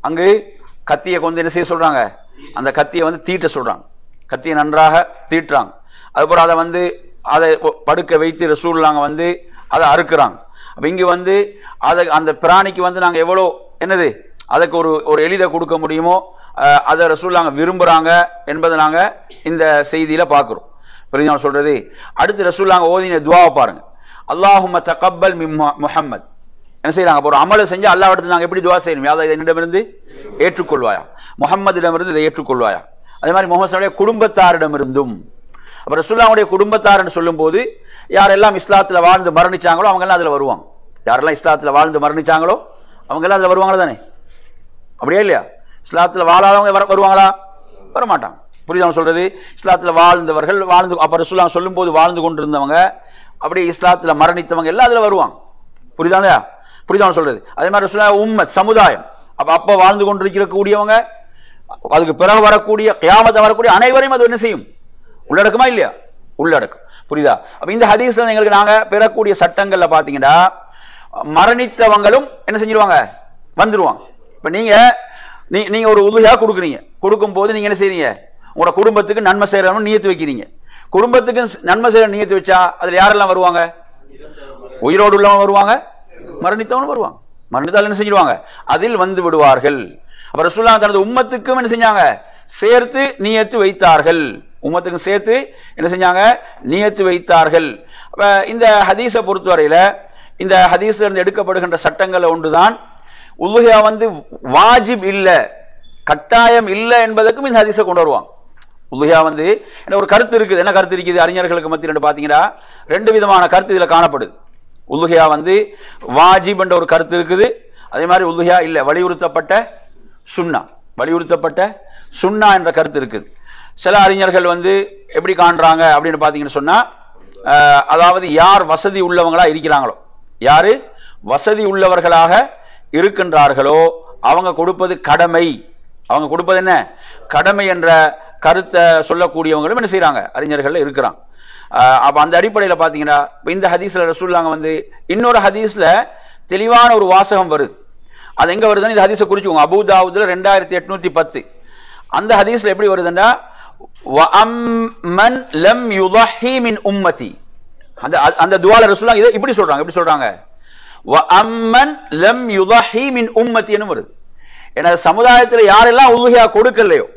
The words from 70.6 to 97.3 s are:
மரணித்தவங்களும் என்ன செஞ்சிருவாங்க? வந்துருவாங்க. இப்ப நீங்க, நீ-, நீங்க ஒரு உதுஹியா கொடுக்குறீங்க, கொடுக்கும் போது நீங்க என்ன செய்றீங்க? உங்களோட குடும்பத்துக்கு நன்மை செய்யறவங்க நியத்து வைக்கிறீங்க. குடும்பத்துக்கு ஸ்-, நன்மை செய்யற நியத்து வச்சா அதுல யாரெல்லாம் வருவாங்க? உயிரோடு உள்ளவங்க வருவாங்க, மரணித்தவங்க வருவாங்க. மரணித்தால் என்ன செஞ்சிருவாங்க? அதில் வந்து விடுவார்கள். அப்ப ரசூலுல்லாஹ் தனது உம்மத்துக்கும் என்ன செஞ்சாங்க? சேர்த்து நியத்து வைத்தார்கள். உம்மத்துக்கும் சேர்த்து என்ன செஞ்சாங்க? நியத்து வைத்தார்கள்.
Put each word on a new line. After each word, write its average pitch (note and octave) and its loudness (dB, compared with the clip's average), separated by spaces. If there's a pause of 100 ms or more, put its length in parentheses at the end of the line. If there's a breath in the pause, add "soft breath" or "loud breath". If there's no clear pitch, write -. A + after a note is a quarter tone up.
மரணித்தவங்களும் G#3+ 2 (160)
என்ன G#3+ -6
செஞ்சிருவாங்க? G3+ 0 (520)
வந்துருவாங்க. F#3+ -2 (300)
இப்ப D#3+ -8
நீங்க, A3 4 (520 loud breath)
நீ-, G3 -4
நீங்க A3 0
ஒரு G#3 4
உதுஹியா A3 4 (100)
கொடுக்குறீங்க, F#3 -4 (140)
கொடுக்கும் G#3 -2
போது G3+ -2
நீங்க G#3 -4
என்ன G3 -4
செய்றீங்க? E3+ -4 (300 soft breath)
உங்களோட E3+ 0
குடும்பத்துக்கு G#3 -2
நன்மை G3+ 0
செய்யறவங்க G3 -2
நியத்து G3+ -2
வைக்கிறீங்க. D3 -6 (460 soft breath)
குடும்பத்துக்கு A#3+ 0
ஸ்-, - -10
நன்மை A3 0
செய்யற A3 6
நியத்து G3+ -4
வச்சா F#3 2
அதுல F3+ -2
யாரெல்லாம் G3+ 4
வருவாங்க? F3+ 0 (1080)
உயிரோடு G3 2
உள்ளவங்க G3+ 4
வருவாங்க, G3+ 0 (500)
மரணித்தவங்க A3 -4
வருவாங்க. C4+ -8 (360)
மரணித்தால் F3+ 0
என்ன G3+ -6
செஞ்சிருவாங்க? G3 0 (240 loud breath)
அதில் G3+ -2
வந்து F#3 -2
விடுவார்கள். C#3+ 0 (260 soft breath)
அப்ப - -6
ரசூலுல்லாஹ் G#3+ 2
தனது G3+ 0
உம்மத்துக்கும் B3+ -4
என்ன A#3 -6
செஞ்சாங்க? G3+ 0 (240 soft breath)
சேர்த்து B3 0
நியத்து A3 -2
வைத்தார்கள். E3 0 (200)
உம்மத்துக்கும் E3+ -8
சேர்த்து A3 -2 (200 soft breath)
என்ன D#3+ -6
செஞ்சாங்க? F#3 2 (340 loud breath)
நியத்து G#3 -2
வைத்தார்கள். E3 0 (240 loud breath)